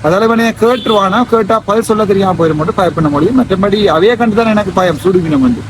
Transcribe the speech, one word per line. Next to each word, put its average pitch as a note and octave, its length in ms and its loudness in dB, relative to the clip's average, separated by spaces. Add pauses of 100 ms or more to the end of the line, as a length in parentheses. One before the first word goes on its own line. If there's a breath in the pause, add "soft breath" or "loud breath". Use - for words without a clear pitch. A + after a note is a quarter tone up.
அதால F#3 200 2
இவனை A3+ 380 0
கேட்டுருவானா, A3 680 0
கேட்டா A3+ 360 0
பதில் G#3+ 180 0
சொல்ல G#3+ 220 0
தெரியாம G3 280 0
போயிட D#3+ 200 0
மட்டும் D#3 220 -4
பயப்பட D#3+ 340 0
முடியும். F3+ 320 0
மற்றபடி G3 380 0 (100)
அவைய F#3+ 280 2
கண்டு A3+ 180 0
தான் A3+ 120 0
எனக்கு G#3 240 0
பயம், F3 320 0
சுடுகினம் D#3+ 420 0
வந்து A#3 240 0